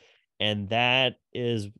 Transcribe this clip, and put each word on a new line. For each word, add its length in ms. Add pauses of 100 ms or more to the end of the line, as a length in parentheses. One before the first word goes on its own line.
(400)
And 300
that 500 (140)
is, 360 (100)